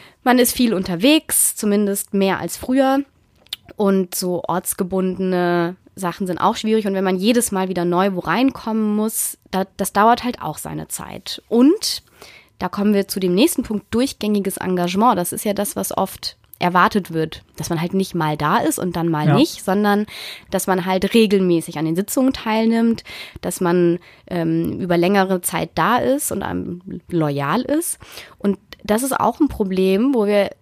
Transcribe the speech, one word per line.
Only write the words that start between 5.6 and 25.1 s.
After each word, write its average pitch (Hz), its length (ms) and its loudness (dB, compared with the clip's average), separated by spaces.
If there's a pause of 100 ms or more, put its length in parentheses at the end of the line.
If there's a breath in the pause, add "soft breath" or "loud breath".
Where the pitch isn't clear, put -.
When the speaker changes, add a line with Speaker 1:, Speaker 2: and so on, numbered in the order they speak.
Speaker 1:
Sachen 185 300 -4
sind 180 120 -2
auch 208 180 0
schwierig. 220 300 0
Und 196 60 -2
wenn 190 120 0
man 190 120 2
jedes 226 360 2
Mal 190 180 -2
wieder 180 160 -2
neu 180 260 2
wo 180 80 -6
reinkommen 220 760 0
muss, - 420 -2 (120)
da, 190 140 0 (140)
das - 160 -4
dauert 233 300 6
halt 247 180 -6
auch 151 160 -8
seine 156 300 -10
Zeit. - 600 -12
Und 277 540 4 (560 loud breath)
da 185 100 -4
kommen 202 240 0
wir 196 160 0
zu - 120 -6
dem 180 140 0
nächsten 254 280 2
Punkt, 214 320 -6
durchgängiges 208 640 -2
Engagement. 185 580 0
Das 180 160 -4
ist - 140 -6
ja 208 80 0
das, 202 220 -4
was 190 200 -4
oft - 400 -6 (220)
erwartet 180 560 2
wird, 160 280 -4 (140)
dass - 140 -6
man 165 100 -2
halt 175 140 -4
nicht 190 200 -2
mal 156 220 0
da 156 220 0
ist - 200 0
und 175 160 -2
dann 170 140 0
mal 156 200 2
Speaker 2:
Ja. 143 60 6
Speaker 1:
nicht, - 300 2
sondern 208 400 2 (460 loud breath)
dass 185 160 -2
man 185 180 0
halt 190 300 0
regelmäßig 185 640 2
an 156 80 -2
den 160 100 0
Sitzungen 262 380 0
teilnimmt, 226 680 0 (380 loud breath)
dass - 220 -6
man, 175 360 4 (280 loud breath)
ähm, 165 520 -2
über 175 200 0
längere 190 420 2